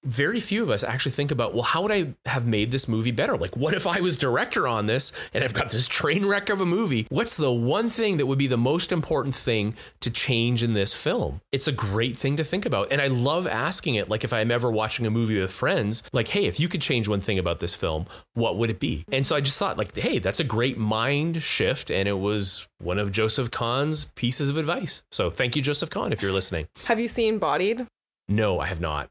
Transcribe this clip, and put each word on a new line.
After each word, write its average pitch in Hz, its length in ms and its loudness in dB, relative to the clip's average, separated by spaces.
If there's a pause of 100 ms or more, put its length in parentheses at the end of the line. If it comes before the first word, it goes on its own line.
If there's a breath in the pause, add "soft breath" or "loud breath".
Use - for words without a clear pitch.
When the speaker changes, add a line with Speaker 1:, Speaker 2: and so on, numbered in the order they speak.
Speaker 1:
very 143 360 0
few 220 240 0
of 170 40 -2
us 107 140 2
actually 127 300 0
think 143 180 0
about, 120 240 0
well, 117 80 2
how 160 180 2
would 208 120 0
I 175 200 0 (140)
have 123 180 0
made 113 280 2
this 131 160 0
movie 113 240 2
better? 185 240 0
Like, - 200 -4
what 127 160 0
if 185 140 0
I 180 140 0
was 175 180 2
director 147 480 0
on 110 200 0
this - 460 0
and 131 120 0
I've 117 100 -2
got 127 160 -2
this 120 160 0
train 170 400 2
wreck 202 240 0
of 196 100 0
a 185 60 2
movie? 170 420 2
What's 165 280 2
the 139 160 2
one 139 360 2
thing 220 280 0
that 143 100 2
would 135 100 2
be 135 120 2
the 123 100 2
most 143 320 2
important 147 420 0
thing 107 440 0 (240 loud breath)
to 123 100 -2
change 117 540 2
in 117 80 2
this 98 200 2
film?" 143 480 -2 (120)
It's 139 160 2
a 147 40 0
great 113 440 0
thing 139 220 0
to 160 40 -2
think 180 240 -2
about. 104 240 0
And 143 100 2
I 139 60 2
love 139 400 2
asking 139 480 0
it. 101 140 0
Like, 107 160 -2
if 117 80 -2
I'm 117 180 2
ever 120 220 2
watching 110 340 0
a 107 40 2
movie 110 300 2
with 92 120 -2
friends, 127 500 0 (100)
like, - 140 0
"Hey, 202 200 0
if - 120 -2
you 156 80 2
could 160 160 -2
change 120 240 2
one 101 140 0
thing 98 180 0
about 87 220 0
this 87 160 -2
film, 80 300 -2 (280 loud breath)
what 110 220 0
would 113 140 0
it 107 100 -4
be?" 92 320 -4
And 135 120 0
so - 120 2
I 139 40 2
just 135 160 2
thought, - 220 -2
like, 107 160 -4
"Hey, - 240 0
that's 95 220 0
a 160 40 2
great 117 340 0
mind 139 680 0
shift." 110 480 0
And 95 160 2
it 101 100 0
was 101 480 0 (140)
one 87 180 -2
of 101 140 -2
Joseph 110 400 0
Kahn's 143 540 -2 (100)
pieces 123 320 0
of 143 80 0
advice. 165 560 -4
So - 180 0
thank 123 240 0
you, 143 80 0
Joseph 143 280 0
Kahn, 190 220 -2
if 110 100 -4
you're 98 100 0
listening. 90 340 0 (200)
Speaker 2:
Have 226 120 0
you 233 80 -2
seen 220 320 0
Bodied? 190 480 0 (420)
Speaker 1:
No, 104 300 2
I 71 80 -2
have 87 140 -4
not. 76 300 -4